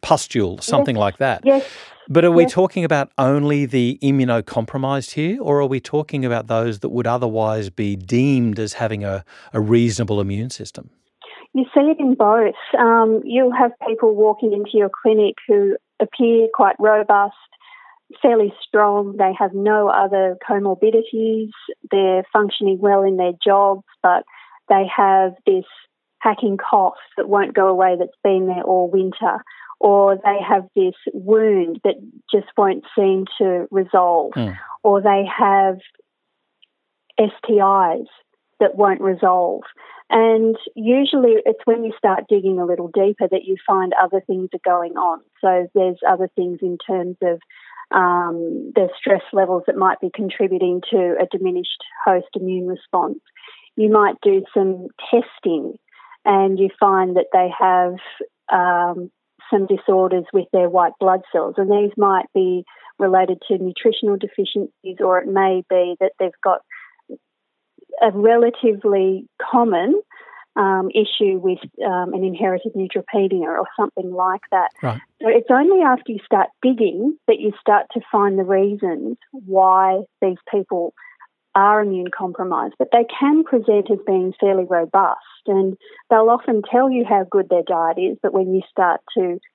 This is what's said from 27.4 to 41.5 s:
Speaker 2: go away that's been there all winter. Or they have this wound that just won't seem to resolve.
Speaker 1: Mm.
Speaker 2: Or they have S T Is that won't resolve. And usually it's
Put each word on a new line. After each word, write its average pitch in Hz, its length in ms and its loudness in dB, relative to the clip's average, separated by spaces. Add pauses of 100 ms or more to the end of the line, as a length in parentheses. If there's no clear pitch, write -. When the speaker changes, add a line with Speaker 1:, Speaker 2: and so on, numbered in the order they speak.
Speaker 2:
go 190 140 2
away 185 300 2
that's 175 140 -4 (120)
been 190 240 2
there 180 160 -6
all 185 260 0
winter. 185 540 -2 (400)
Or 202 320 6
they 202 220 -2 (100)
have 190 280 0
this 185 180 0 (180)
wound 196 720 0
that 202 120 0 (360)
just 202 140 2 (100)
won't 196 280 0 (120)
seem 190 300 2 (140)
to 180 320 0
resolve. 180 600 2
Speaker 1:
Mm. 104 220 -4 (280)
Speaker 2:
Or 202 180 4
they 196 240 2
have 196 540 2 (1400)
S 214 140 2 (140)
T 233 100 0
Is 190 520 2 (520)
that 196 160 2
won't 196 260 2
resolve. 185 600 0 (480)
And 226 440 4 (200)
usually 247 600 2 (100)
it's 226 200 0